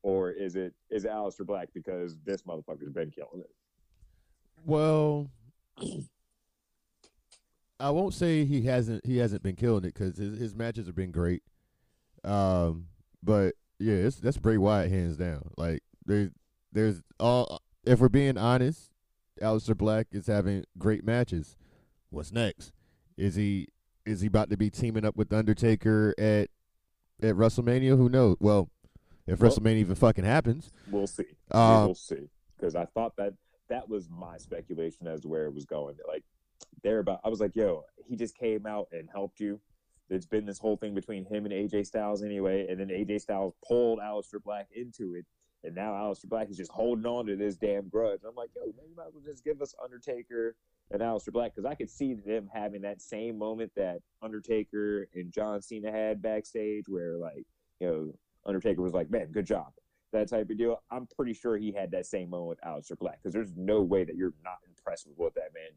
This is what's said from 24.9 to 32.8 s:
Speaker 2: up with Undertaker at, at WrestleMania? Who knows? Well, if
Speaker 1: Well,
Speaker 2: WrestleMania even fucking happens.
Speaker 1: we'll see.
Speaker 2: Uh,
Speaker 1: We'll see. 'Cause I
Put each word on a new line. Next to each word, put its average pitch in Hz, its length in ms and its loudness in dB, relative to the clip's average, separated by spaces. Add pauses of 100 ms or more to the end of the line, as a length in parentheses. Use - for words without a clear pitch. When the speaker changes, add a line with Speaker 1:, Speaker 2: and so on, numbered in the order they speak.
Speaker 2:
up 107 120 0
with 104 160 0
Undertaker 107 840 4
at, 104 320 4 (720)
at 107 140 4
WrestleMania? 123 640 6
Who 123 120 8
knows? 123 300 8
Well, 101 300 4 (580)
if 92 120 0
Speaker 1:
Well, 117 120 10
Speaker 2:
WrestleMania 110 260 4
even 95 180 2
fucking 107 300 6
happens. 127 460 2 (180)
Speaker 1:
we'll 101 180 -2
see. - 180 -8 (260)
Speaker 2:
Uh, 113 340 8
Speaker 1:
We'll 92 100 2
see. 73 340 -10 (300)
'Cause 82 160 -2
I 87 100 -2